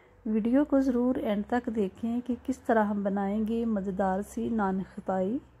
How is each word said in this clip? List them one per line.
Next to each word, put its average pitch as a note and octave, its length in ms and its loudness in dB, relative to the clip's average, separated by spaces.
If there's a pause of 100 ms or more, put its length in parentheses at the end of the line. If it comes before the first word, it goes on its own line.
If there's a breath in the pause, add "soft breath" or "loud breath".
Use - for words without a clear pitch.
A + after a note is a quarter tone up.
(260 soft breath)
वीडियो A#3 380 4
को C#4 160 2
ज़रूर B3+ 380 2
एंड G#3 260 -2
तक B3 240 -2
देखें A3+ 520 -2
कि A#3+ 160 -4
किस - 300 -6
तरह A3+ 160 4
हम G#3 220 -2
बनाएंगे G#3 600 0
मज़ेदार G3 580 0
सी A#3 280 -6
नान G3 320 0
खताई। F#3+ 580 -4 (200)